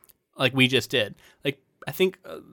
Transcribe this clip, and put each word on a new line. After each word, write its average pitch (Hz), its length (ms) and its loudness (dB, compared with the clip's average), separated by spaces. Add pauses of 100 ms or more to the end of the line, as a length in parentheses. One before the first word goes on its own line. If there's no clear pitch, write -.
(360)
like 131 180 0
we 127 140 6
just 127 220 0
did. 110 240 -2 (300)
Like, 143 160 -6 (260)
I 147 60 -8
think, 185 320 0
uh, - 140 -16 (140)